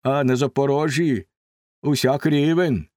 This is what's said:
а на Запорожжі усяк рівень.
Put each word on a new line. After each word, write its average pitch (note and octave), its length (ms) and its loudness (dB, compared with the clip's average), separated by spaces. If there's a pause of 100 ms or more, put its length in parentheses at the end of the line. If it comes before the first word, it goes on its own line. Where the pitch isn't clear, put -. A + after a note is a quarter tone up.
а C#3 220 0
на B2+ 120 2
Запорожжі C#3 880 0 (560)
усяк C#3+ 440 0
рівень. D3+ 720 0